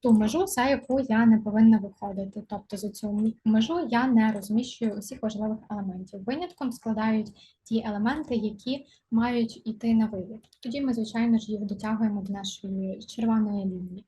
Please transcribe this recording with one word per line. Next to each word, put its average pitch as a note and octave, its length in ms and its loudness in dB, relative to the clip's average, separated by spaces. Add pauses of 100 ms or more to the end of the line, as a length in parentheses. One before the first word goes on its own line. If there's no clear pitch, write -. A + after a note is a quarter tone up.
ту A#3+ 120 4
межу, A3 340 4
за B3 180 0
яку C4 360 0
я A#3 260 4
не A3 120 8
повинна A3 400 6
виходити. G3 720 -8
Тобто G3+ 280 -10
за G3+ 140 -6
цю - 180 -8
м-, G#3+ 240 0 (120)
межу A3+ 460 2
я A#3 160 2
не A3 260 4
розміщую G#3+ 640 -2
усіх G#3 280 -10
важливих G#3+ 360 -4 (120)
елементів. F#3+ 540 -8
Винятком C#4 480 -6
складають A3 920 -2
ті A3+ 220 -2
елементи, A#3+ 480 -2
які A3 520 -4 (240)
мають A#3 560 0
йти A3+ 280 0
на A3 120 4
вивід. G#3 420 -8 (140)
Тоді B3+ 180 -6
ми, C4 140 0
звичайно A3+ 440 2
ж, G#3+ 140 -4
їх G#3 80 -4
дотягуємо G#3 640 -2
до G3 100 -6
нашої F#3+ 680 -6
червоної G#3+ 640 0
лінії. F#3 440 -6